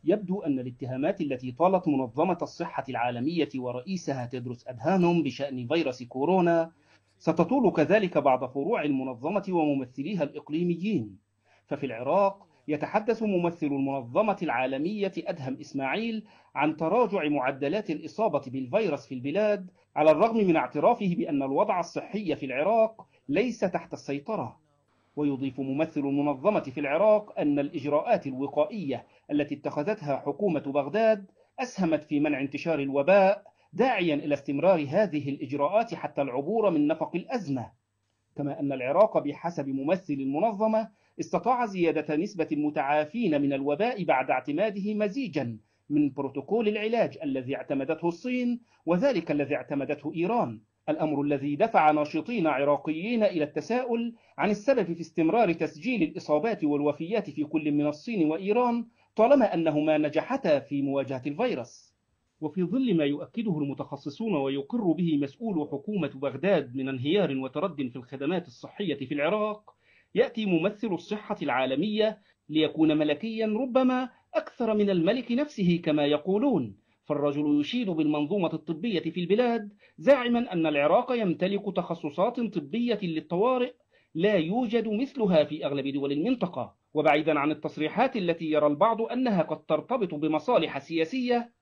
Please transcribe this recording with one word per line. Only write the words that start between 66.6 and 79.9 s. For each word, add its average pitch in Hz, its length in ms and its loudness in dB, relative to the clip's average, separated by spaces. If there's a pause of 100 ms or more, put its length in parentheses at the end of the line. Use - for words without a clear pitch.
من 135 140 -4
انهيار 139 480 0
وترد 139 520 -4
في 123 60 -14
الخدمات 139 520 -4
الصحية 151 480 -8
في 139 180 -8
العراق، 208 640 -2 (400)
يأتي 220 300 0
ممثل 190 420 0
الصحة 208 540 -6
العالمية 156 800 0 (300)
ليكون 156 480 2
ملكيا 220 500 0
ربما 254 600 2 (240)
أكثر 233 400 -2
من 208 160 4
الملك 196 420 2
نفسه 208 520 0
كما 151 220 2
يقولون، 151 720 0 (300)
فالرجل 147 540 0
يشيد 214 300 -2
بالمنظومة 156 640 0
الطبية 170 460 -4
في 165 200 -6
البلاد 214 540 0 (240)